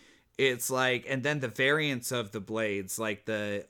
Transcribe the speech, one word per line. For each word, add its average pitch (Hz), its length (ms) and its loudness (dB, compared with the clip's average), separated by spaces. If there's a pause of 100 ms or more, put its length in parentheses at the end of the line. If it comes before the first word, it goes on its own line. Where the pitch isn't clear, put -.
(380)
it's 127 320 2
like, 127 380 2
and 131 160 -2
then 147 160 0
the 131 80 -2
variants 139 640 2
of 117 200 -2
the 113 80 -4
blades, 101 600 -2
like 107 260 -2
the, 104 440 -2